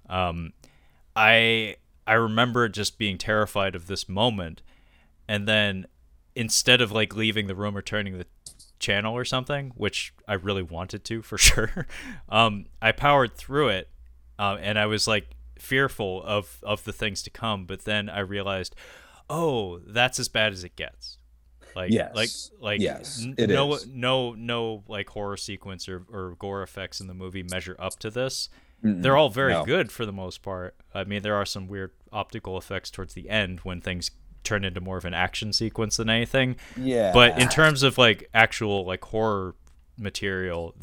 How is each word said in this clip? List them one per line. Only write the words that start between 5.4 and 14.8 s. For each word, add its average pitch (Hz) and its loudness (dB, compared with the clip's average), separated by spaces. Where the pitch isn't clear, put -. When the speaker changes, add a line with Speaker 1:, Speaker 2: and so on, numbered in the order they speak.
Speaker 1:
then 104 2
instead 123 4
of, 107 2
like, 107 2
leaving 107 0
the 95 -6
room 104 -4
or 98 -6
turning 101 -4
the 90 -10
channel 110 0
or 123 -4
something, 131 -4
which 104 -4
I 107 0
really 98 -2
wanted 87 -8
to 113 -6
for 107 -8
<laughs> - -
sure, - 4
um, 107 2
I 113 4
powered 139 4
through 135 0
it, 92 -2
uh, 101 0
and 104 0
I 107 4